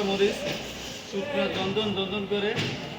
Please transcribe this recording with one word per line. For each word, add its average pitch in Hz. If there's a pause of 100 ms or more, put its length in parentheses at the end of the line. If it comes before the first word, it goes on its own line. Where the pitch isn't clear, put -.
মরিচ, 196 (720)
শুকনো 196 (120)
দন্দন 196
দন্দন 196 (100)
করে। 202 (480)